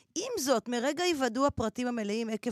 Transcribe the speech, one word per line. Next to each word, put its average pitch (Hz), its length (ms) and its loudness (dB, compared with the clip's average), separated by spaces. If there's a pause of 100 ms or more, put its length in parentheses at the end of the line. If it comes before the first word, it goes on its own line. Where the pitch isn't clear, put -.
(160)
עם 480 220 -2
זאת, 247 300 2
מרגע 262 360 0
היוודעו 269 420 2
הפרטים 247 400 -2
המלאים 226 440 -2
עקב 226 220 -4